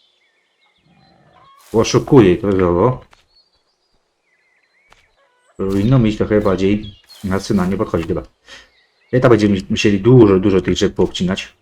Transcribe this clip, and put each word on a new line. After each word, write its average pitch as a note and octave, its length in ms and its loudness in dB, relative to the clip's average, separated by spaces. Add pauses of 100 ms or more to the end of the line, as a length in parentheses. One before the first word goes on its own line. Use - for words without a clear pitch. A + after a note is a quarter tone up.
(1700)
poszukuje A2 640 2
to G2 120 -6
drzewo. F#2+ 560 0 (2500)
Powinno G2 420 0
mieć A2 180 0
trochę G#2 240 -2
bardziej G2+ 540 -2 (300)
racjonalnie F#2+ 520 -4
podchodzić, F#2 300 -6
dobra. E2+ 160 -6 (880)
I B2+ 80 0
tak C3 100 4
będziemy G#2 260 2 (140)
musieli G#2+ 300 0
dużo, G#2+ 400 4
dużo F#2+ 200 0
tych F#2 140 -4
drzew F#2 200 -4
poobcinać. F2+ 680 -6